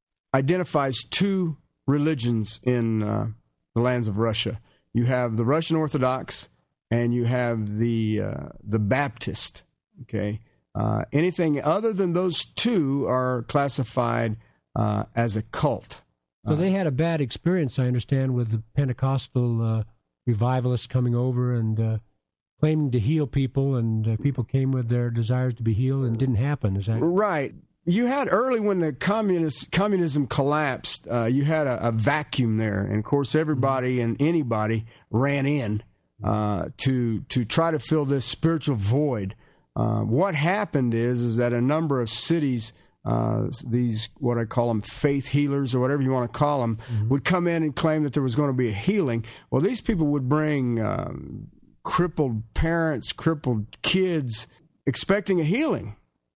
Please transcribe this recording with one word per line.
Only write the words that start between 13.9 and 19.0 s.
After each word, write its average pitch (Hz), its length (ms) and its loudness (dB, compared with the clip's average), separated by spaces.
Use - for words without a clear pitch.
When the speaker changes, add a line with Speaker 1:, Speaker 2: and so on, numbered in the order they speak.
Speaker 1:
uh, 104 280 0
as 117 200 0
a 110 60 -2
cult. - 600 -4
Speaker 2:
So 110 80 2
Speaker 1:
Uh, - 20 2
Speaker 2:
they 185 160 2
had 190 160 0
a 147 40 0
bad 160 300 0
experience, 160 560 -2
I 127 100 2
understand, 131 480 0
with 120 160 -2
the 110 120 -2
Pentecostal, 127 880 0